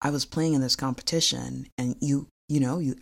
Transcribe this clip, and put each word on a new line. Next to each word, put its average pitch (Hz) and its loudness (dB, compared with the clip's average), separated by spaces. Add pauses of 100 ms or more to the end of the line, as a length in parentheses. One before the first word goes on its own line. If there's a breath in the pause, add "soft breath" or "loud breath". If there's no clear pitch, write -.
I 143 0
was 147 -2
playing 160 0
in 135 4
this 127 2
competition, 131 -2 (100)
and 123 0
you, 143 0 (220)
you 151 4
know, 135 2
you 135 -2